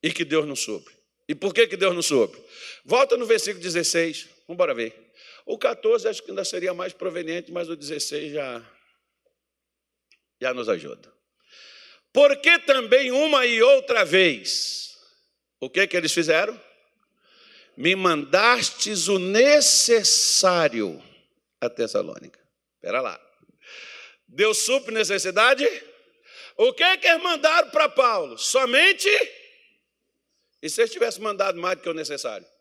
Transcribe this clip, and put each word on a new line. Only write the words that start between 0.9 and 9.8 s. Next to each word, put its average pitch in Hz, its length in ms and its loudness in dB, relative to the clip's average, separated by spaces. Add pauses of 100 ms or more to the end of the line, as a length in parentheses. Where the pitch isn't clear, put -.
E 151 60 -6
por 190 200 -6
que 226 120 4
que 185 100 -10
Deus 185 180 0
não 170 80 -4
supre? 120 400 0 (420)
Volta 247 320 2
no 247 80 -4
versículo 208 380 -2
dezesseis. 165 640 -4 (180)
Vamos 175 100 -14
embora 165 180 0
ver. 117 200 -6 (520)
O 226 120 -8
quatorze 220 480 -2
acho 220 160 -6
que - 80 -18
ainda 196 140 -8
seria 180 300 -6
mais 180 180 -10
proveniente, 170 580 -10
mas 175 180 -8
o 165 80 -10
dezesseis 147 560 -10
já, 131 300 -10 (1800)